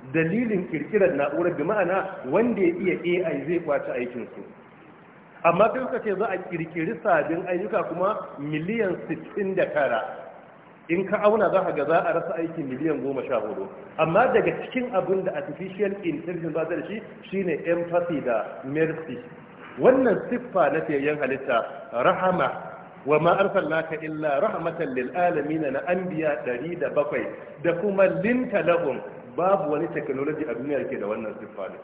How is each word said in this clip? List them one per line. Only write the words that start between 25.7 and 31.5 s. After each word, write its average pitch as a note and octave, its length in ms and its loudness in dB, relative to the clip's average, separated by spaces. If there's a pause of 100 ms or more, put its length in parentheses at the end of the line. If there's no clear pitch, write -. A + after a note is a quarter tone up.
na C#3 140 -2
anbiya D#3+ 580 0
ɗari C3 340 -4
da C3+ 100 0
bakwai, C#3+ 380 0 (320)
da E3+ 140 2
kuma G3 320 4 (160)
linta G#3+ 400 0
lahum, E3 400 2 (340)
babu F#3 360 2
wani D#3 180 0
technology D3 580 -2
a A2+ 80 -4
duniya C#3 240 -2
yake A#2 180 -4
da G#2 100 -4
wannan G#2+ 320 -4
siffa G2+ 280 -10